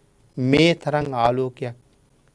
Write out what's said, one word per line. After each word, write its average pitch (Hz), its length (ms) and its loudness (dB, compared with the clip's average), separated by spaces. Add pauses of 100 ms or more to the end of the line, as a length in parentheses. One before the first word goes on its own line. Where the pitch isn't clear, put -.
(360)
මේ 147 380 4
තරම් 147 400 -4
ආලෝකයක් 123 600 -2 (580)